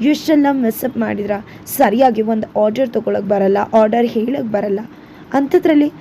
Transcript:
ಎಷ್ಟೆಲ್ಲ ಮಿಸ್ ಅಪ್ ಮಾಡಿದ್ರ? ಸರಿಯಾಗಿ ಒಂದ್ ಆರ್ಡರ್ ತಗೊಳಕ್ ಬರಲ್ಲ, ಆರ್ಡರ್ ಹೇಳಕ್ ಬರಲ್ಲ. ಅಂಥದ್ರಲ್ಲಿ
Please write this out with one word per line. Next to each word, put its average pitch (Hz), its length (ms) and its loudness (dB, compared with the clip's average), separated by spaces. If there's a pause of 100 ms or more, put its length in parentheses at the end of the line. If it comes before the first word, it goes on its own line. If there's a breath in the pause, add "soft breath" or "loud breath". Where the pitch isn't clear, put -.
ಎಷ್ಟೆಲ್ಲ 294 440 2
ಮಿಸ್ 254 340 -2
ಅಪ್ 254 120 -6
ಮಾಡಿದ್ರ? 208 340 -4 (360 loud breath)
ಸರಿಯಾಗಿ 226 560 2
ಒಂದ್ 220 240 -2 (120)
ಆರ್ಡರ್ 220 300 0
ತಗೊಳಕ್ 208 360 -4
ಬರಲ್ಲ, 196 340 2 (160)
ಆರ್ಡರ್ 226 320 2
ಹೇಳಕ್ 233 460 -4
ಬರಲ್ಲ. 202 280 -2 (520 loud breath)
ಅಂಥದ್ರಲ್ಲಿ 294 680 2